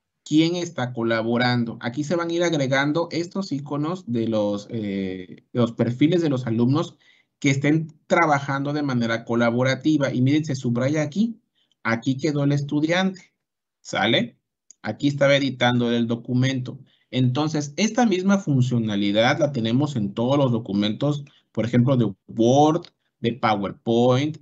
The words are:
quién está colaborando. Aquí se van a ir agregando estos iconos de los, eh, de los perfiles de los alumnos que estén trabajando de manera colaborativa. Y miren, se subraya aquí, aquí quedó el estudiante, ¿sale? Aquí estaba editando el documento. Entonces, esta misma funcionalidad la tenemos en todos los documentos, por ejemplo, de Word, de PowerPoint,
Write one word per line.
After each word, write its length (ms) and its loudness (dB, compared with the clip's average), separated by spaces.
quién 300 2
está 380 -6
colaborando. 880 0
Aquí 240 -6
se 100 -4
van 160 -2
a 20 -4
ir 120 0
agregando 680 0
estos 400 -6
iconos 600 -6
de 180 -2
los, 420 -2
eh, 840 -6
de 80 0
los 120 0
perfiles 500 2
de 80 0
los 160 -4
alumnos 500 0
que 100 2
estén 420 0
trabajando 680 0
de 120 -4
manera 400 -2
colaborativa. 880 0
Y 80 0
miren, 220 2
se 100 -4
subraya 480 0
aquí, 380 -2
aquí 340 -2
quedó 280 0
el 80 2
estudiante, 800 -2
¿sale? 580 -2
Aquí 280 -4
estaba 280 4
editando 560 0
el 140 0
documento. 720 -2
Entonces, 680 0
esta 300 2
misma 320 2
funcionalidad 1000 2
la 100 2
tenemos 460 0
en 180 -4
todos 240 0
los 140 2
documentos, 720 -2
por 140 -2
ejemplo, 320 2
de 180 2
Word, 580 4
de 140 -2
PowerPoint, 1080 0